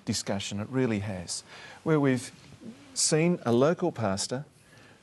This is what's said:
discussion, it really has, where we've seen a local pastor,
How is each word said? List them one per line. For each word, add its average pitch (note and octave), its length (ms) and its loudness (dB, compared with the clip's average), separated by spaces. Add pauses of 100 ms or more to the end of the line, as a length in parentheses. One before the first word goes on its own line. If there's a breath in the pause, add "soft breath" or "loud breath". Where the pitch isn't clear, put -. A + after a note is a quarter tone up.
discussion, G2+ 540 -4
it G#2+ 120 -6
really B2+ 300 0
has, F#2 440 -8 (400 loud breath)
where D#3+ 160 4
we've C3 320 2 (640)
seen E3+ 500 2
a A#2 80 2
local D3+ 400 4
pastor, A2 520 -2 (580 loud breath)